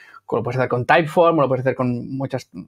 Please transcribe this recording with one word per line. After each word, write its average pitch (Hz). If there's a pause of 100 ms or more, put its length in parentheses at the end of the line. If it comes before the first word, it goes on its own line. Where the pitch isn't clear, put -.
(260)
con, 113
lo 107
puedes 123
hacer 127
con 123
Typeform, 165
o -
lo 131
puedes 127
hacer 127
con 123
muchas 135 (180)